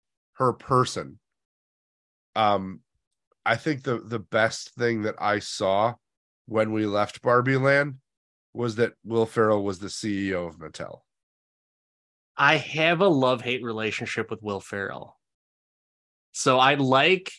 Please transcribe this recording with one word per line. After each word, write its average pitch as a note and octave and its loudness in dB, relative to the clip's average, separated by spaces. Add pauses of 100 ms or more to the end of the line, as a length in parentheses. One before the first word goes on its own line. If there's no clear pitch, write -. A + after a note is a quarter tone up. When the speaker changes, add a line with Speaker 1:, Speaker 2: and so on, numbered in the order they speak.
(380)
Speaker 1:
her B2+ 2
person, A#2+ -2 (1160)
um, G2+ 0 (640)
I A2+ 2
think D3 -4
the, B2 -2
the A2+ -8
best A2 -2
thing A#2 0
that G#2 -4
I G#2 0
saw G2+ 0 (520)
when A2 0
we G#2+ 0
left G#2 -2
Barbie B2 2
Land C#3 2 (580)
was A#2 -4
that A2+ 0 (120)
Will A2+ 0
Ferrell G#2+ 2
was F#2+ -4
the F#2+ -12
C G2 -4
E F#2+ -2
O F2 -4
of E2 -12
Mattel. D#2 -14 (1400)
Speaker 2:
I C#3+ 4
have D#3+ 0
a G3 6
love-hate B2+ 0
relationship A2 -6
with G#2+ -10
Will G2+ -6
Ferrell. - -10 (1120)
So C3 2
I C3 6
like C#3+ 2